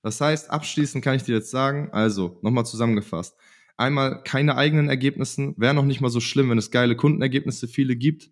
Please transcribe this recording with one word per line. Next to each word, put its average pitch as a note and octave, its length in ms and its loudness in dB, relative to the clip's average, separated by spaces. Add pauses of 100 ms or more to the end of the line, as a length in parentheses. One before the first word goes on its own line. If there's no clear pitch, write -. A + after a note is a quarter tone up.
Das - 180 -6
heißt, D3+ 300 0
abschließend D3 520 -4
kann C3+ 120 2
ich C3 80 -2
dir A#2+ 100 -2
jetzt A2 160 -2
sagen, C#3 420 -2
also, G2+ 520 0
nochmal A#2 240 2
zusammengefasst. A2 680 -2 (420)
Einmal C3+ 440 0
keine C#3 360 0
eigenen D3 300 2
Ergebnissen, C3+ 720 -2
wäre A#2+ 160 4
noch C#3+ 120 4
nicht C#3 160 0
mal B2+ 100 2
so A#2 80 0
schlimm, B2+ 320 2
wenn A#2 80 4
es G#2 100 -6
geile B2 260 2
Kundenergebnisse C3+ 720 0
viele B2+ 280 0
gibt C#3+ 360 -2